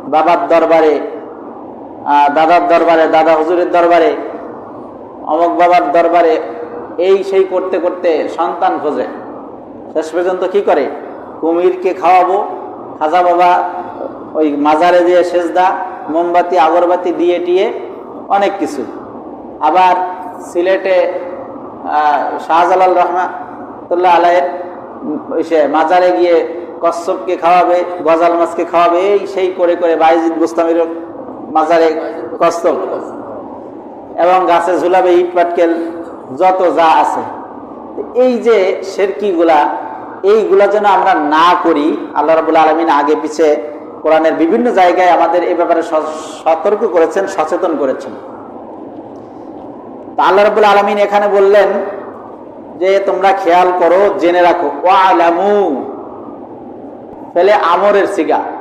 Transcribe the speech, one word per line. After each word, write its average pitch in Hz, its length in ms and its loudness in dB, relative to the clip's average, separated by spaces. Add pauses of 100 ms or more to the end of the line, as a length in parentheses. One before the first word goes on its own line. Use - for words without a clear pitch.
বাবার 160 440 2
দরবারে, 160 520 4 (1040)
আহ, 143 280 4
দাদার 160 340 4
দরবারে, 165 400 4
দাদা 160 260 4
হুজুরের 165 380 0
দরবারে, 170 440 4 (1120)
অমুক 170 220 0
বাবার 175 420 2
দরবারে, 170 480 4 (580)
এই 190 260 2
সেই 190 200 2
করতে 185 360 -2
করতে 165 500 -2
সন্তান 170 520 -2
খোঁজে। 131 240 -4 (880)
শেষ 160 180 -4
পর্যন্ত 180 320 -2
কি 185 180 0
করে? 175 280 0 (520)
কুমিরকে 180 520 0
খাওয়াবো, 180 520 2 (540)
খাজা 160 240 0
বাবা 180 400 4 (680)
ওই 156 220 0
মাজারে 156 440 2
দিয়ে 175 240 4
সেজদা, 175 480 0 (380)
মোমবাতি, 175 500 0
আগরবাতি 175 520 2
দিয়ে 170 280 0
টিয়ে 180 340 0 (540)
অনেক 196 320 2
কিছু। 131 260 -6 (720)
আবার 175 360 4 (460)
সিলেটে, 180 800 0 (640)
আহ, 147 400 0 (240)
শাহজালাল 180 480 2
রহমাতুল্লাহ 175 1200 -2
আলাইয়ের, 175 280 4 (920)
ওই 160 100 -2
সে 156 240 2
মাজারে 175 440 2
গিয়ে 170 500 2 (200)
কচ্ছপকে 170 540 -4
খাওয়াবে, 175 480 2 (200)
গজাল 165 300 2
মাছকে 170 320 -2
খাওয়াবে, 170 340 2
এই 196 280 0
সেই 185 300 -2
করে 175 180 2
করে 165 200 0
বায়েজিদ 165 380 2
বুস্তামির 165 520 0 (680)
মাজারে 160 500 2 (380)
কচ্ছপ 165 360 0 (1400)
এবং 180 300 2
গাছে 170 320 2
ঝুলাবে 180 340 2
ইট 180 220 2
পাটকেল, 170 380 2 (640)
যত 185 380 2
যা 165 100 4
আছে। 151 340 2 (920)
এই 247 240 2
যে 208 460 2
শেরকিগুলা, 170 840 0 (540)
এইগুলা 196 440 4
যেন 202 180 0
আমরা 185 280 4
না 156 500 4
করি। 160 340 0 (180)
আল্লাহ 151 200 2
রাব্বুল 160 200 0
আলামিন 160 340 4
আগে 147 320 4
পিছে 151 400 2 (400)
কোরআনের 156 320 2
বিভিন্ন 202 380 2
জায়গায় 180 380 4
আমাদের 170 340 4
এ 180 120 0
ব্যাপারে 165 260 2
স-, 156 640 -4
সতর্ক 202 440 0
করেছেন, 185 400 2
সচেতন 165 520 -2
করেছেন। 131 320 -4 (2000)
তা - 80 2
আল্লাহ 190 220 4
রাব্বুল 214 180 2
আলামিন 202 340 4
এখানে 202 300 2
বললেন 196 400 6 (1120)
যে, 190 260 2
"তোমরা 185 260 2
খেয়াল 180 480 2
করো, 180 400 4
জেনে 175 220 2
রাখো।" 165 280 2 (140)
ওয়ালামু, 180 1000 4 (1500)
ফেলে 190 200 4
আমরের 190 540 2
সিগা 151 320 0 (220)